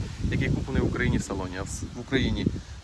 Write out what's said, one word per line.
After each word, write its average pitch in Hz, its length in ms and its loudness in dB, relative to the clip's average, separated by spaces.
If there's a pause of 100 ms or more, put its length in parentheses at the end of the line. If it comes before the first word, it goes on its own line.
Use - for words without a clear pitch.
(320)
який 135 180 2
куплений 131 340 2
в - 20 4
Україні 120 320 2
в - 60 2
салоні. 92 360 -4
А 98 40 -2
в - 40 -6
с-, - 180 -6 (100)
в 123 40 -8
Україні - 460 2 (380)